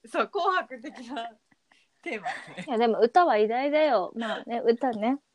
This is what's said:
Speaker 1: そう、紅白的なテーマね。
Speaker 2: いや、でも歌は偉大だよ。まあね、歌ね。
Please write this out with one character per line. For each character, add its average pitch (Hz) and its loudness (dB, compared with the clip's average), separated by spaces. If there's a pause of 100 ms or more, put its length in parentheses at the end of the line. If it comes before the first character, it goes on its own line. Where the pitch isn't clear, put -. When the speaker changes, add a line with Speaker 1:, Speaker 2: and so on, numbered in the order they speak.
Speaker 1:
そ 285 -2
う、 - -2
紅 370 0
白 262 -6
的 247 -14
な 233 -10 (720)
テ 240 -6
ー - -10
マ - -8 (280)
ね。 180 -12
Speaker 2:
い 311 -12
や、 226 0
で 233 4
も 196 2
歌 339 6
は 254 4
偉 214 2
大 262 -2
だ 302 2
よ。 233 2
ま 226 -6
あ - -12
ね、 233 -6
歌 233 2
ね。 226 -2 (160)